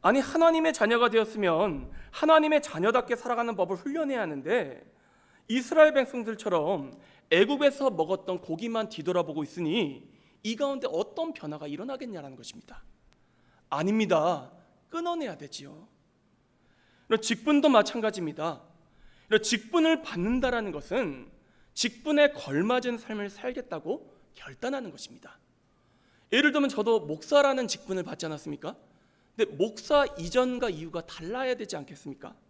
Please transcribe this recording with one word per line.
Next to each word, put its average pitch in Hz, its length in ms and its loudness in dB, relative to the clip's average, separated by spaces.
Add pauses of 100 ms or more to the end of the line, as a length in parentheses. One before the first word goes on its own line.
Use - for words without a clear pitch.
아니, 226 160 6
하나님의 330 540 4
자녀가 233 380 4
되었으면 208 800 0 (200)
하나님의 311 520 4
자녀답게 233 540 0
살아가는 233 380 -2
법을 185 220 -2
훈련해야 277 440 -4
하는데, 156 640 -4 (680)
이스라엘 302 440 4
백성들처럼 202 1040 -2 (320)
애굽에서 269 600 4
먹었던 180 500 -2
고기만 220 480 -4
뒤돌아보고 165 540 -2
있으니 156 680 -2 (340)
이 220 140 -4
가운데 269 340 -2
어떤 285 440 -4
변화가 151 320 -10
일어나겠냐라는 175 720 -10
것입니다. - 460 -18 (840)
아닙니다. 170 840 0 (360)
끊어내야 330 480 -6
되지요. 143 500 -16 (1200)
이런 220 120 2
직분도 285 480 2
마찬가지입니다. 202 920 2 (680)
이런 214 140 4
직분을 320 600 2
받는다라는 226 680 -2
것은 147 580 -4 (440)
직분에 294 580 2
걸맞은 233 640 -2
삶을 208 320 -8
살겠다고 247 840 -8 (220)
결단하는 240 560 -8
것입니다. - 480 -20 (960)
예를 285 200 6
들면 285 160 2
저도 220 320 2
목사라는 262 680 2
직분을 185 340 -6
받지 170 240 -8
않았습니까? 151 500 -10 (600)
근데 214 200 0
목사 233 480 2 (140)
이전과 247 520 0
이후가 160 360 -8
달라야 247 500 -6
되지 214 200 -8
않겠습니까? 143 580 -14 (160)